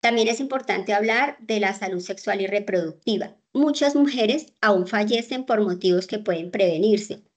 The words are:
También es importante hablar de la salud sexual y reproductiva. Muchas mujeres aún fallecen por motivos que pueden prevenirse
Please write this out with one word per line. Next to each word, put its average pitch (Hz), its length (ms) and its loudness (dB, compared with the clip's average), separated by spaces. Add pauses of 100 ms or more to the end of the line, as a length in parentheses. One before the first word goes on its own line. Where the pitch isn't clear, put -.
También 233 280 2
es 233 100 -2
importante 233 540 -4
hablar 220 480 0
de 220 180 -4
la 196 160 0
salud 185 260 -6
sexual 196 400 -4
y 190 60 -2
reproductiva. 196 880 -2 (160)
Muchas 285 440 2
mujeres 262 640 2
aún 196 260 4
fallecen 233 580 -2
por 226 160 2
motivos 180 460 2
que 214 140 -6
pueden 180 320 -4
prevenirse 190 720 2 (120)